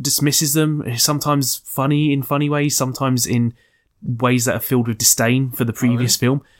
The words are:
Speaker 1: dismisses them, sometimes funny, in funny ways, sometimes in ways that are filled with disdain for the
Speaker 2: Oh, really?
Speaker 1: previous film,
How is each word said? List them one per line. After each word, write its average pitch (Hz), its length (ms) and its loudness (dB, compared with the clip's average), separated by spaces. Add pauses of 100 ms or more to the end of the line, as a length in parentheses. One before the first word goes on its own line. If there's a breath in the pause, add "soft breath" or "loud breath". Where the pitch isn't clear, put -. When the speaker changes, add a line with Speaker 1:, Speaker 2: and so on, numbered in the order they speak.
Speaker 1:
dismisses 143 520 0
them, 151 440 0
sometimes 143 680 0
funny, 143 460 0
in 139 120 0
funny 147 260 -2
ways, 147 260 0
sometimes 131 520 0
in 117 260 0 (480 soft breath)
ways 123 440 0
that 104 100 0
are 113 40 -4
filled 120 280 0
with 110 100 -2
disdain 123 540 2
for 123 140 -2
the 113 60 -2
Speaker 2:
Oh, - 100 -4
really? 120 140 4
Speaker 1:
previous 120 200 0
film, 131 260 0 (180 soft breath)